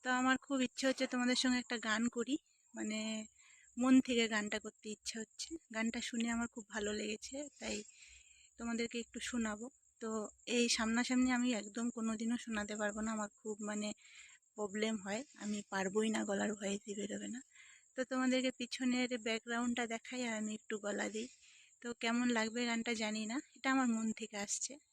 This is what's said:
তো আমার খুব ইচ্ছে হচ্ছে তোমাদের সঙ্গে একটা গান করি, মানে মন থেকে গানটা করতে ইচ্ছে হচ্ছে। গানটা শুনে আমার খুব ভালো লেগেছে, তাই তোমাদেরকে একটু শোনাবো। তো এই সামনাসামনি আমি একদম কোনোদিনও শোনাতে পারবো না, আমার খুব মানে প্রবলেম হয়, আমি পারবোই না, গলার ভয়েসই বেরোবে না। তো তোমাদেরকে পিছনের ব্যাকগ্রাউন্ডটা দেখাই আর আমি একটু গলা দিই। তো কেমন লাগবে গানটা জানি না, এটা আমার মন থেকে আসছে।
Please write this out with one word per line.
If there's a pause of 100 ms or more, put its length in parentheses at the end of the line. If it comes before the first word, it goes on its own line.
তো (120)
আমার (100)
খুব (100)
ইচ্ছে
হচ্ছে
তোমাদের
সঙ্গে
একটা (100)
গান (140)
করি, (380)
মানে (760)
মন (140)
থেকে (100)
গানটা
করতে
ইচ্ছে
হচ্ছে। (260)
গানটা
শুনে
আমার
খুব (100)
ভালো
লেগেছে, (240)
তাই (840)
তোমাদেরকে
একটু (100)
শোনাবো। (360)
তো (480)
এই (120)
সামনাসামনি
আমি (120)
একদম (120)
কোনোদিনও
শোনাতে
পারবো
না,
আমার (100)
খুব (140)
মানে (680)
প্রবলেম (100)
হয়, (220)
আমি (140)
পারবোই
না, (100)
গলার
ভয়েসই
বেরোবে
না। (560)
তো (100)
তোমাদেরকে
পিছনের (160)
ব্যাকগ্রাউন্ডটা (100)
দেখাই
আর
আমি
একটু
গলা
দিই। (540)
তো (160)
কেমন (100)
লাগবে
গানটা (100)
জানি
না, (180)
এটা
আমার
মন (120)
থেকে
আসছে। (200)